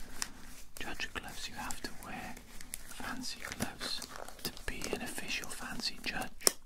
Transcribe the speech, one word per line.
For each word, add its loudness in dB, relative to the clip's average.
Judge 0
gloves, -2
you -6
have 0
to -2
wear -4
fancy -2
gloves -2
to 0
be 0
an 0
official 0
fancy 0
judge. 8